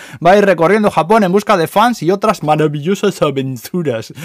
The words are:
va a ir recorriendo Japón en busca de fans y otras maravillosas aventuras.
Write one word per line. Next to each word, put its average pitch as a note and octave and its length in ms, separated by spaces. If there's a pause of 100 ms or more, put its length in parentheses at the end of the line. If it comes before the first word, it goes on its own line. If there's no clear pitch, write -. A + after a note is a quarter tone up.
(240)
va F3 80
a G3+ 40
ir G3+ 100
recorriendo F#3+ 440
Japón G3 340
en F3+ 80
busca G3+ 240
de D#3+ 100
fans A3+ 360
y D#3 80
otras G3+ 320
maravillosas D#3 800
aventuras. C3+ 920 (120)